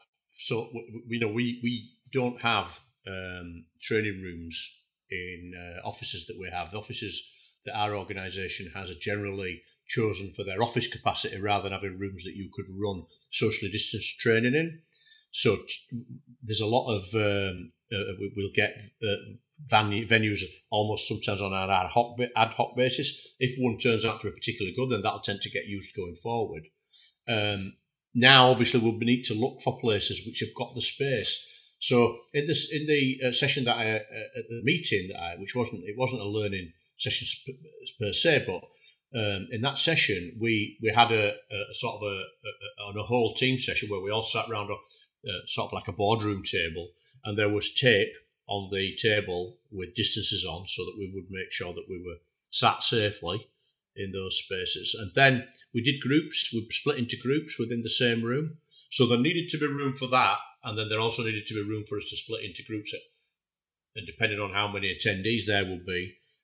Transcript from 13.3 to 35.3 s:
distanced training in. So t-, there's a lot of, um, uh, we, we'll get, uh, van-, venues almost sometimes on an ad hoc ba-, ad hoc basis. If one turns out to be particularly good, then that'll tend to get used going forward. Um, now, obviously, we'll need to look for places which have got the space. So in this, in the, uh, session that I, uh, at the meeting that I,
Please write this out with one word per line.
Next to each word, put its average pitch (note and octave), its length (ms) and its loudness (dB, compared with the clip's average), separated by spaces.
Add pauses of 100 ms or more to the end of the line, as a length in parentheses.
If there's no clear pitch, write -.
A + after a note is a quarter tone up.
distanced - 480 2
training A#2 360 2
in. E3 260 -4 (500)
So G#2 240 8
t-, - 480 -6 (400)
there's G#2+ 180 2
a G#2+ 60 0
lot A#2+ 260 2
of, G2 100 -2 (120)
um, G2+ 560 0 (220)
uh, G2+ 260 -4
we, G2+ 160 -6
we'll G2 180 -6
get, G#2 280 0 (200)
uh, G#2 140 -2 (540)
van-, G#2+ 360 2
venues G#2+ 360 2 (280)
almost G#2+ 380 0
sometimes G2+ 340 0
on G2 120 -2
an F#2+ 160 -2
ad F#2 180 2
hoc - 300 0
ba-, A#2+ 200 -4
ad A2+ 120 4
hoc - 260 -4
basis. - 640 2
If C3 180 0
one A#2+ 200 0
turns A2+ 260 2
out A2 160 -2
to G#2+ 80 -8
be F#2 60 -8
particularly - 420 -6
good, C3 140 -2
then G#2+ 140 -2
that'll G#2 180 -4
tend G2 200 -2
to - 100 -2
get - 160 -6
used G2+ 280 -8
going F2 200 -8
forward. A2+ 480 -6 (640)
Um, G#2 460 -2 (400)
now, B2+ 360 10
obviously, A#2+ 320 4
we'll A2 160 0
need A#2+ 280 0
to A2 100 2
look A#2 260 -4
for A#2+ 180 -4
places G#2+ 460 2
which - 140 -2
have - 160 -4
got - 200 -10
the A#2+ 60 0
space. - 720 2 (260)
So A#2+ 400 4 (140)
in D3 120 -2
this, D#3 280 0
in D3+ 140 -4
the, C3 400 2
uh, B2 40 2
session C3+ 340 4
that A#2 120 2
I, A2 140 0
uh, G#2+ 40 0
at G#2+ 540 -10
the A#2 140 -8
meeting G#2+ 460 4
that F#2+ 100 -12
I, E2+ 180 -8